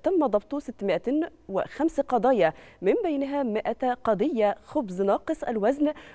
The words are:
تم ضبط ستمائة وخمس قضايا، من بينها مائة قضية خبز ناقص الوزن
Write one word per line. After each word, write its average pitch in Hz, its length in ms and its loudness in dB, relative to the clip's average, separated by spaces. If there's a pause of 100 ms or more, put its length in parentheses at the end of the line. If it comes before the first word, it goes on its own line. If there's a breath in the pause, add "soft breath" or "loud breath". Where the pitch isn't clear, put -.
تم 330 240 2
ضبط 208 300 0
ستمائة 247 760 -2 (180)
وخمس 277 520 -2
قضايا، 233 520 2 (300 loud breath)
من 196 120 4 (100)
بينها 277 380 -2
مائة 233 520 -2 (100)
قضية 214 600 0
خبز 196 380 -4
ناقص 262 400 0
الوزن 277 500 0 (220 loud breath)